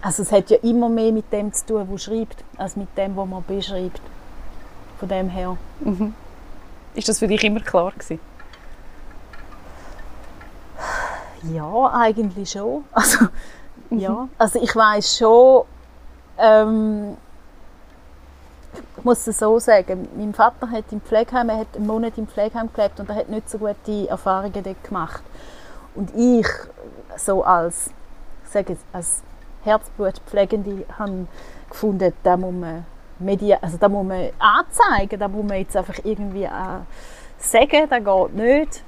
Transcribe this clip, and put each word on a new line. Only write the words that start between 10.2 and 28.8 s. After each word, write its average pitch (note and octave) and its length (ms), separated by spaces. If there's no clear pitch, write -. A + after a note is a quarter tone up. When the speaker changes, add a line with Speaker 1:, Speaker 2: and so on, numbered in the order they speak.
Speaker 1:
Ja, E3+ 400
eigentlich G#3+ 580
schon. A#3+ 380
<laughs> - 40
Also, - 320
Speaker 2:
Mhm. A#3 100
Speaker 1:
ja. A3 280
Also A3+ 240
ich A#3 140
weiss G#3+ 420
schon, A#3+ 460
ähm, G#3+ 760
ich F#3 60
muss A#3+ 240
es A3 120
so A3 200
sagen, F#3+ 580
mein G#3 160
Vater A#3 360
hat A3 220
im G#3+ 80
Pflegeheim, A#3 500
er A3 100
hat A3 160
einen G#3 120
Monat A3+ 300
im G#3+ 100
Pflegeheim A3+ 460
gelebt G3+ 260
und G3 100
er G#3 60
hat - 140
nicht G#3+ 200
so - 100
gute G#3 500
Erfahrungen G3 520
dort F#3+ 220
gemacht. E3+ 400
Und G3 200
ich, A#3+ 320
so F#3+ 280
als, F3 480
ich - 80
sage F#3+ 220
jetzt, - 180